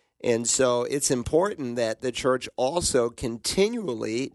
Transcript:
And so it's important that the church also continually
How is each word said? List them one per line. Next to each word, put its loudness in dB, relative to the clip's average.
And 2
so 2
it's -2
important 0
that -2
the -2
church 0
also 2
continually -2